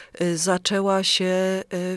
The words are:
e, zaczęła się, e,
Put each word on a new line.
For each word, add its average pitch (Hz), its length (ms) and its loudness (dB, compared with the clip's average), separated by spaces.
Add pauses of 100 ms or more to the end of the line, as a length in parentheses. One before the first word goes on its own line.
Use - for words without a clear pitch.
(140)
e, 170 220 0
zaczęła 190 640 0
się, - 220 0
e, 190 380 0 (340)